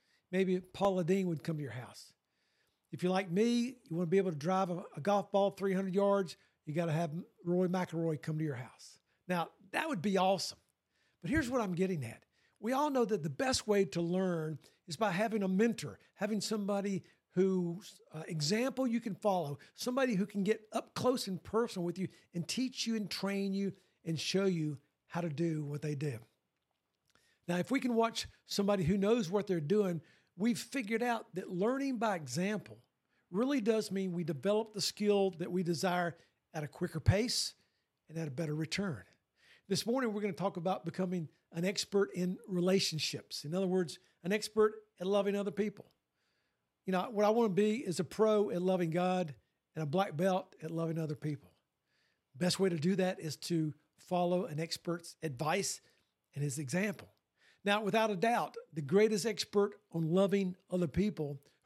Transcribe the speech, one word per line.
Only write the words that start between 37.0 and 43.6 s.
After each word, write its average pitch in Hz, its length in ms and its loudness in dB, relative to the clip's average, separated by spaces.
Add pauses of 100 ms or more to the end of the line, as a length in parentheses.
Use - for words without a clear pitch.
pace - 540 2 (560)
and 160 80 -10
at 160 100 -4
a - 20 -8
better 151 240 -4
return. 156 500 -4 (640)
This 190 180 -2
morning, 240 260 0
we're 208 80 -4
gonna 202 140 -2
talk - 240 -2
about 190 260 -2
becoming 180 460 -4 (220)
an 170 120 -4
expert 196 480 2
in 180 240 -2 (100)
relationships. 175 1000 0
In 151 80 -4
other 190 120 0